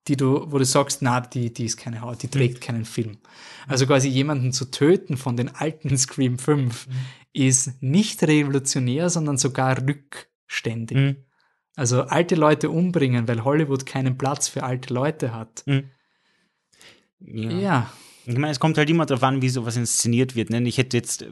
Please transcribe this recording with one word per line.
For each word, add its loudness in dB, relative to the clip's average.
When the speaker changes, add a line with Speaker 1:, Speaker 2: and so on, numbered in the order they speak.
Speaker 1:
die 0
du, 0
wo 0
du 2
sagst, 0
"Na, 2
die, -6
die -6
ist -6
keine -12
Haut, -10
die -6
trägt 2
Speaker 2:
Mhm. -16
Speaker 1:
keinen -6
Film." -6
Also 2
quasi 4
jemanden 0
zu -4
töten 2
von -4
den -2
alten -2
Scream 0
fünf 0
Speaker 2:
Mhm. -12
Speaker 1:
ist 2
nicht 2
revolutionär, 2
sondern 0
sogar 0
rückständig. -6
Speaker 2:
Mhm. 2
Speaker 1:
Also 2
alte 2
Leute 4
umbringen, 2
weil -2
Hollywood 0
keinen -2
Platz -2
für -8
alte -6
Leute -2
hat. -12
Speaker 2:
Mhm. 2
Ja. -8
Speaker 1:
Ja. 0
Speaker 2:
Ich -2
meine, 0
es -6
kommt 2
halt 4
immer 4
darauf 0
an, 2
wie 2
sowas -2
inszeniert 0
wird, 0
ne? 0
Ich -2
hätte 0
jetzt, -4